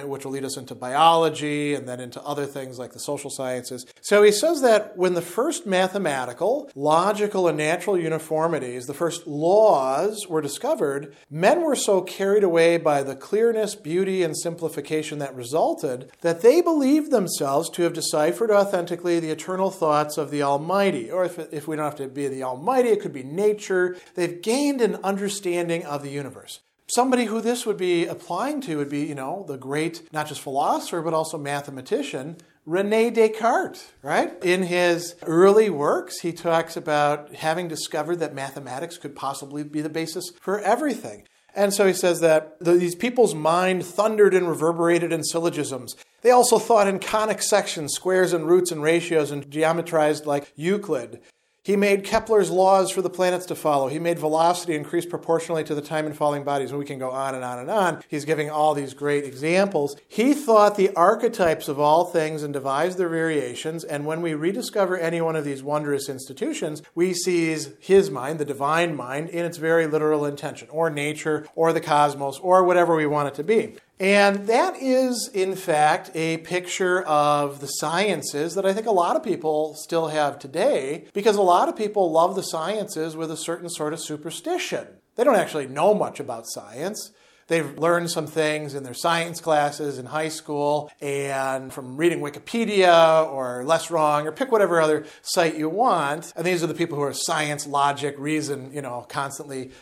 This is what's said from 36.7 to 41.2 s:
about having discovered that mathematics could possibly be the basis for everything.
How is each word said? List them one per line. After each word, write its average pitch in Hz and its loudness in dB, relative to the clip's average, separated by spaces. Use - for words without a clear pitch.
about 147 0
having 170 -2
discovered 156 -4
that 147 -4
mathematics 135 -10
could - -14
possibly 139 -8
be 151 -6
the 156 -6
basis 165 -6
for 202 -2
everything. 233 -2